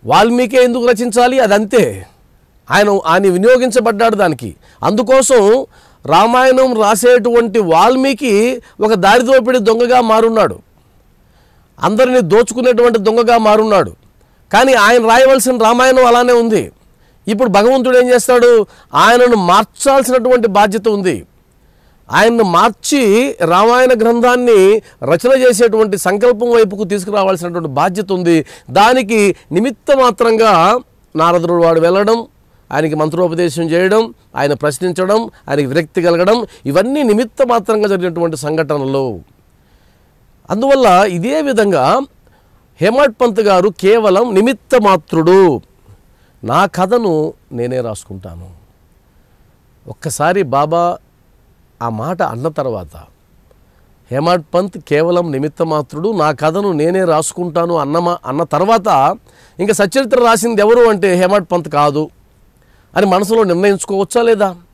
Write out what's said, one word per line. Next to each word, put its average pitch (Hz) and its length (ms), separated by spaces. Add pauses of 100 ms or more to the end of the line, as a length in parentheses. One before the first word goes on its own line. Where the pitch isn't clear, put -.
వాల్మీకే 233 600
ఎందుకు 240 220
రచించాలి? 247 600
అదంతే. 196 600 (640)
ఆయన, 202 360
ఆయన 190 240
వినియోగించబడ్డాడు 226 880
దానికి. 151 380 (280)
అందుకోసం 240 840 (400)
రామాయణం 247 760
రాసేటువంటి 233 760
వాల్మీకి 233 1040 (180)
ఒక 214 140
దారిదోపిడి 240 640
దొంగగా 233 420
మారున్నాడు, 220 580 (1200)
అందరినీ 247 400
దోచుకునేటువంటి 233 800
దొంగగా 226 400
మారున్నాడు. 214 540 (600)
కానీ 254 200
ఆయన 226 340
రాయవలసిన 254 500
రామాయణం 254 500
అలానే 240 260
ఉంది. 220 400 (560)
ఇప్పుడు 208 200
భగవంతుడు 247 500
ఏం 247 120
చేస్తాడు? 240 560 (280)
ఆయనను 233 420
మార్చాల్సినటువంటి 233 1120
బాధ్యత 208 400
ఉంది. 185 380 (880)
ఆయన్ను 220 320
మార్చి 220 960
రామాయణ 220 480 (100)
గ్రంథాన్ని 233 840 (220)
రచన 175 280
చేసేటువంటి 220 680
సంకల్పం 220 520
వైపుకు 214 340
తీసుకురావాల్సినటువంటి 185 840
బాధ్యత 180 440
ఉంది. 170 320 (260)
దానికి 208 680 (160)
నిమిత్త 233 440
మాత్రంగా 226 840 (360)
నారదుడు 170 360
వాడు 165 280
వెళ్ళడం, 202 460 (460)
ఆయనకి 151 220
మంత్రోపదేశం 165 680
చేయడం, 190 520 (220)
ఆయన 143 160
ప్రశ్నించడం, 185 760 (180)
ఆయనకి 143 180
విరక్తి 156 360
కలగడం, 180 440 (200)
ఇవన్నీ 214 360
నిమిత్త 233 440
మాత్రంగా 214 420
జరిగినటువంటి 170 480
సంఘటనలు. 139 840 (1300)
అందువల్ల 262 360 (220)
ఇదే 214 340
విధంగా 202 580 (800)
హేమాడ్ 233 400
పంత్ 226 200
గారు 196 280
కేవలం 208 640
నిమిత్త 240 480
మాత్రుడు, 180 800 (840)
"నా 151 220
కథను 185 680 (200)
నేనే 123 280
రాసుకుంటాను." 92 680 (1400)
ఒక్కసారి 160 540
బాబా 156 560 (840)
ఆ 117 60
మాట 147 340
అన్న 127 260
తర్వాత, 120 480 (1160)
"హేమాడ్ 165 300 (120)
పంత్ 185 240
కేవలం 170 540
నిమిత్త 147 300
మాత్రుడు, 156 500
నా 156 200
కథను 175 400
నేనే 170 320
రాసుకుంటాను" 170 720
అన్న 147 220
మా-, 175 280
అన్న 139 160
తర్వాత, 175 720 (440)
ఇంకా 202 140
సచ్చరిత్ర 247 460
రాసింది 226 400
ఎవరు 233 280
అంటే 196 260
హేమాడ్ 185 380
పంత్ 170 160
కాదు 147 420 (840)
అని 202 100
మనసులో 202 380
నిర్ణయించుకోవచ్చా 196 800
లేదా? 208 340 (180)